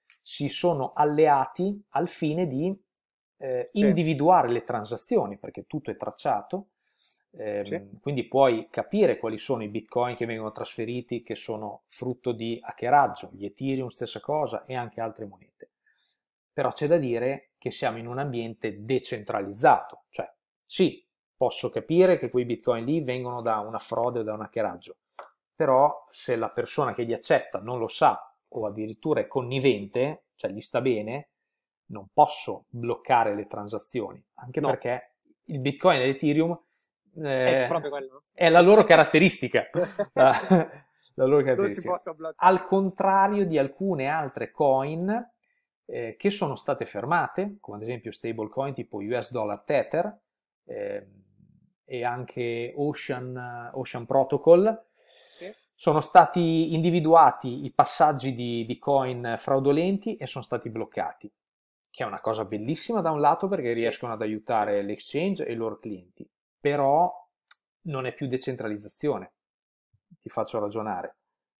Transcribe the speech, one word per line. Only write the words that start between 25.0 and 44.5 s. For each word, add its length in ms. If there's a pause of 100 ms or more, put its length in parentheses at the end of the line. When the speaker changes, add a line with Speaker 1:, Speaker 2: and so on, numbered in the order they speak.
Speaker 1:
però 560
se 240
la 140
persona 440
che 100
li 100
accetta 460
non 200
lo 80
sa 480 (140)
o 160
addirittura 560
è 60
connivente, 1000 (100)
cioè 160
gli 100
sta 200
bene, 480 (640)
non 220
posso 560
bloccare 640
le 120
transazioni, 720 (140)
anche 240
Speaker 2:
No. 100
Speaker 1:
perché 420 (340)
il 140
Bitcoin 420
e 60
l'Ethereum, 520 (580)
eh, 460
Speaker 2:
È 40
proprio 240
quello. 320 (100)
Speaker 1:
è 160
la 120
loro 220
caratteristica. 880
Speaker 2:
<laughs> 420
Speaker 1:
La, 180 (840)
la 100
loro 120 (180)
Speaker 2:
Non 120
si 60 (100)
Speaker 1:
caratteristica. 80
Speaker 2:
possono 240
bloccare. 360
Speaker 1:
Al 140
contrario 800
di 120
alcune 500
altre 440